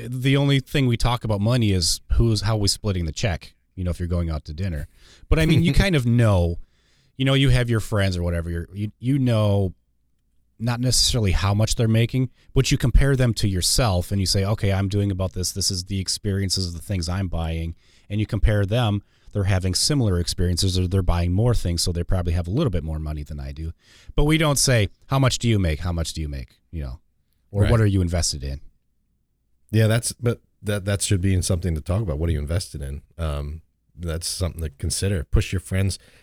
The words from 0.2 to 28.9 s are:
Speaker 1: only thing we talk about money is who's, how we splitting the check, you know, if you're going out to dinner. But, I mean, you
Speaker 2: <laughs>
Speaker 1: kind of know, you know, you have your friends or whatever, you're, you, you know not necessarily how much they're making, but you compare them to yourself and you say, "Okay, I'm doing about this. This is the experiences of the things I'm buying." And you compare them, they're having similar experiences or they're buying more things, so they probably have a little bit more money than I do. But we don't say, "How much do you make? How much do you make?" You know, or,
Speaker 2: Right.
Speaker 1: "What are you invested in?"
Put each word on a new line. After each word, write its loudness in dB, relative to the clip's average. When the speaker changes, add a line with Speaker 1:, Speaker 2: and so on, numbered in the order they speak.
Speaker 1:
only 4
thing 0
we 2
talk 0
about -2
money 2
is 0
who's, 2
how -2
we 0
splitting -2
the -4
check, -6
you -6
know, -2
if -6
you're -4
going -2
out -6
to -12
dinner. -6
But, 4
I 4
mean, 4
you 2
Speaker 2:
<laughs> 4
Speaker 1:
kind 2
of 2
know, 2
you -2
know, 2
you 4
have 4
your 2
friends 0
or -2
whatever, -2
you're, -6
you, -6
you -2
know 2
not -2
necessarily 2
how 2
much 2
they're 2
making, 2
but 2
you 2
compare 4
them 2
to 0
yourself 0
and 0
you 2
say, 0
"Okay, 0
I'm 0
doing 0
about -4
this. -4
This -2
is -4
the -4
experiences -2
of -8
the -10
things -4
I'm -2
buying." -4
And -4
you 0
compare 2
them, 0
they're -2
having 0
similar 0
experiences 0
or 0
they're 2
buying 0
more 2
things, -2
so -2
they -4
probably 0
have -2
a -6
little 0
bit -2
more -6
money -6
than -12
I -10
do. -10
But 4
we 4
don't 2
say, 2
"How 0
much 2
do 0
you 4
make? 0
How -4
much -4
do -6
you -6
make?" -12
You -8
know, -12
or, 2
Speaker 2:
Right. 4
Speaker 1:
"What 6
are 6
you 4
invested 0
in?" -8